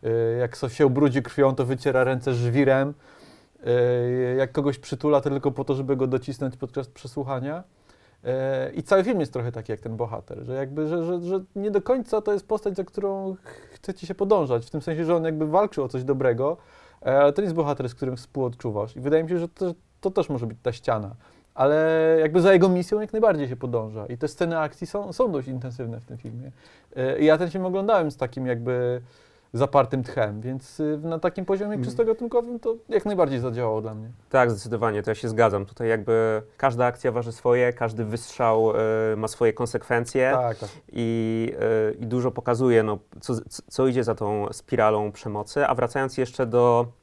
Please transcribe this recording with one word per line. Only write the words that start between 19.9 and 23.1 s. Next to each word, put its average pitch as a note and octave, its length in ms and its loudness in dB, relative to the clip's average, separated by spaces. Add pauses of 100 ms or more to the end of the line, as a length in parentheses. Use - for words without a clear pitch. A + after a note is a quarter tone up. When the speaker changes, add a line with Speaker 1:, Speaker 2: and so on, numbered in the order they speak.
Speaker 1:
to F#3+ 100 -2
też F#3 180 0
może A#2+ 180 -4
być A2 160 -10
ta B2 80 0
ściana. A2 440 -4 (400)
Ale D#3+ 680 4
jakby D#3 200 4
za G3 120 8
jego F#3 160 8
misją F3+ 320 0
jak G#3+ 120 -8